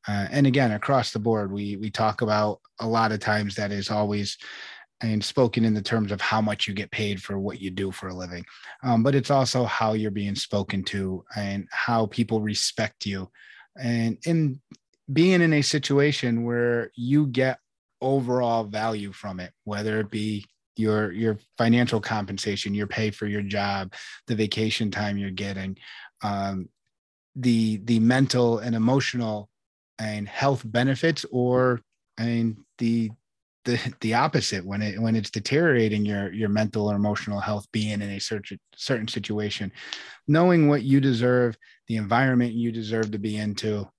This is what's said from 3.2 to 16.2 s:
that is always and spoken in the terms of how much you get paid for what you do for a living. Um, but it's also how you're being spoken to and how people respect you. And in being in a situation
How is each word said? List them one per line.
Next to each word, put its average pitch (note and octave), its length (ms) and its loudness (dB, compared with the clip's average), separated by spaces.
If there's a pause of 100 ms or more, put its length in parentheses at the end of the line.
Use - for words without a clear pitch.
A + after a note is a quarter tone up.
that G#2 180 -4
is G2 180 -4
always G#2 460 -2 (640)
and G#2+ 200 0
spoken A#2+ 440 2
in A2 80 2
the G#2+ 80 0
terms G#2 320 0
of G2 80 -6
how - 180 0
much G#2+ 300 -2
you G2 40 -6
get G2+ 180 -8
paid G2+ 300 -4
for G2 160 -8
what G2 220 -6
you F#2+ 100 -8
do F#2+ 220 -4
for F#2+ 160 -10
a F#2 60 -8
living. F2+ 320 -10 (360)
Um, A#2 220 4
but C#3 100 4
it's C#3 180 2
also C3 340 2
how A2 260 0
you're G#2+ 200 0
being G2+ 240 -4
spoken G2 500 -2
to F#2+ 400 -4 (100)
and G2+ 360 -4
how A2+ 340 0
people A2 360 -2
respect - 640 -4
you. G2 240 -6 (480)
And A#2 480 0
in D#3 360 0 (500)
being F3 300 6
in E3 100 6
a D3 100 4
situation C#3 840 2